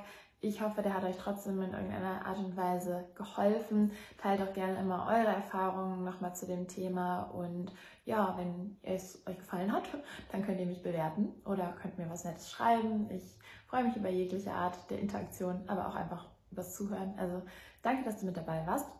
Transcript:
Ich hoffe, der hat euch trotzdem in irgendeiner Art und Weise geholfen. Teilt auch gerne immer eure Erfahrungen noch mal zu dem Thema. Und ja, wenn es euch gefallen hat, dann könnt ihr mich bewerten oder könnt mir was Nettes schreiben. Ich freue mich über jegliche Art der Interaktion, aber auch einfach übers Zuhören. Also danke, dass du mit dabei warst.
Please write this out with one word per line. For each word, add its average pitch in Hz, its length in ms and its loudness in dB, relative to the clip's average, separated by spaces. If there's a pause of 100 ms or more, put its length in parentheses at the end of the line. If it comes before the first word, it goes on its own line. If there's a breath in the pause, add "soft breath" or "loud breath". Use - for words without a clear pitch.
(400 loud breath)
Ich 208 220 -2
hoffe, 208 200 2
der 202 120 2
hat 185 100 2
euch 185 140 0
trotzdem 202 440 -2
in 185 120 -2
irgendeiner 190 520 -2
Art 190 120 0
und 185 180 -2
Weise 180 600 0
geholfen. 208 760 4 (260 loud breath)
Teilt 196 240 4
auch 190 120 0
gerne 190 260 2
immer 190 280 2
eure 220 260 6
Erfahrungen 190 720 0
noch 180 160 -4
mal 180 120 -2
zu - 120 -8
dem 180 240 -2
Thema. 180 540 0
Und 180 500 -4 (320 loud breath)
ja, 202 320 2
wenn 180 460 -4
es - 440 -4
euch 185 100 -6
gefallen 190 360 0
hat, 370 100 2 (480 loud breath)
dann 196 140 0
könnt 185 160 2
ihr 180 40 2
mich 180 160 -2
bewerten 170 520 2 (100)
oder 185 380 0
könnt - 160 -6
mir 165 120 -4
was 170 140 -6
Nettes - 260 -8
schreiben. 220 600 4
Ich - 280 -8 (300 loud breath)
freue 254 160 4
mich 233 140 4
über 196 120 0
jegliche 185 440 0
Art 180 240 0 (120)
der 196 100 -2
Interaktion, 196 680 -2
aber 196 220 0
auch 190 60 -4
einfach 170 340 -4 (220)
übers 180 220 -8
Zuhören. 196 440 -4
Also 185 240 0 (400 loud breath)
danke, 254 240 2
dass 214 160 -2
du 196 60 0
mit 175 100 -2
dabei 160 280 -2
warst. 214 220 0 (120)